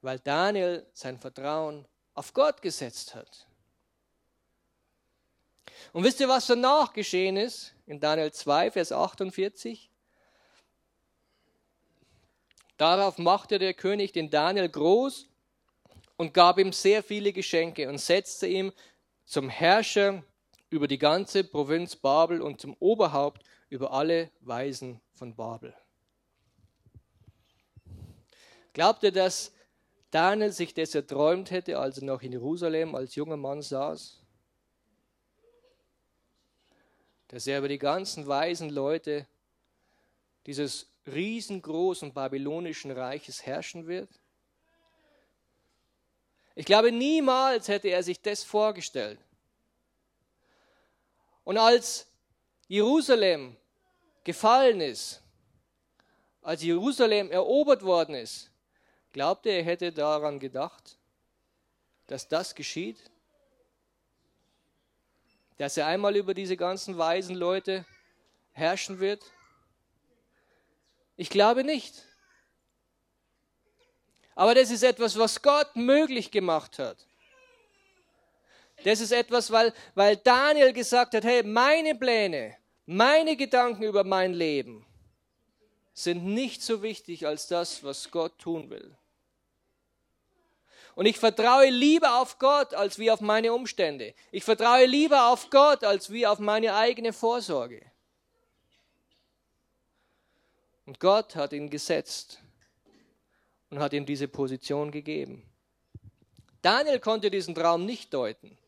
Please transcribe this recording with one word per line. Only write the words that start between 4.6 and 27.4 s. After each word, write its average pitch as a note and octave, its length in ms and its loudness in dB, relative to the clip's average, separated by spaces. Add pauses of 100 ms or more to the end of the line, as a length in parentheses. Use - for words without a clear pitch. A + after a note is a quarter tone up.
Und F3 120 -4
wisst B3+ 160 2
ihr, C4+ 80 2
was C4 180 2
danach B3+ 460 2
geschehen F#3+ 440 -4
ist? - 380 -8 (120)
In D3 120 -14
Daniel D3+ 340 -2
zwei, D#3+ 380 0
Vers F3 220 -4
achtundvierzig. F#3+ 1000 -6 (2750)
"Darauf F3+ 400 2
machte F#3+ 420 0
der F#3 140 -2
König G3 400 -4
den D#3+ 160 -4
Daniel E3+ 400 0
groß F#3+ 600 0 (920)
und D#3+ 160 -6
gab F3+ 240 8
ihm F#3+ 140 2
sehr G3+ 300 2
viele G3+ 300 -4
Geschenke E3+ 560 -4
und C#3 100 -8
setzte F#3+ 480 -2
ihn F#3+ 260 -4 (520)
zum C3+ 240 -6
Herrscher G3 760 0 (480)
über D3 160 -2
die C3+ 120 -4
ganze F3+ 440 0
Provinz D#3+ 540 -4
Babel D#3+ 440 0
und C#3+ 200 -10
zum - 180 -16
Oberhaupt D#3+ 680 0 (260)
über C3 220 -8
alle D#3+ 380 -2 (100)
Weisen B2 600 -10 (120)
von A#2+ 220 -18
Babel." A2+ 400 -14 (3000)